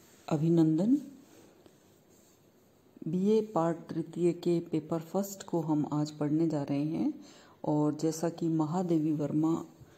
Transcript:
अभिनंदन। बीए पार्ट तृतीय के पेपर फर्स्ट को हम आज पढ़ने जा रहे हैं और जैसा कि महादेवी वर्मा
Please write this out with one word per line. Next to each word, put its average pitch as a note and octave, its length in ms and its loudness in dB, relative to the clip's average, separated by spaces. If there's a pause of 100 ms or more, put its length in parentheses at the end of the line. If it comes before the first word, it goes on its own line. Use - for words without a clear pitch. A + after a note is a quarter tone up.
(300)
अभिनंदन। E3 680 4 (2000)
बीए F#3+ 340 2
पार्ट E3+ 360 0
तृतीय E3 540 -2
के E3+ 280 0
पेपर D#3+ 400 -4
फर्स्ट G3 440 -6
को E3+ 180 -2
हम D3+ 320 0
आज D3+ 180 0
पढ़ने D3+ 360 0
जा D3+ 160 -2
रहे C#3+ 200 -2
हैं E3 300 -2 (520)
और D3+ 300 2
जैसा D#3+ 340 -2
कि E3 180 -4
महादेवी D#3+ 640 2
वर्मा D#3 540 0 (320)